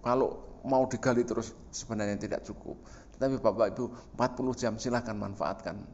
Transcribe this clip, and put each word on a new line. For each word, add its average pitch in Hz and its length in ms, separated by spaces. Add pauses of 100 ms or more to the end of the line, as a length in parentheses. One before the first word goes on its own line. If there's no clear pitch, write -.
kalau - 560
mau 131 240
digali 120 400
terus 113 240 (240)
sebenarnya 104 400
tidak - 320
cukup. - 320 (360)
Tetapi 135 280
Bapak 104 320
Ibu, - 400
empat 127 240
puluh 127 160
jam 113 240
silahkan 117 400
manfaatkan 98 640 (100)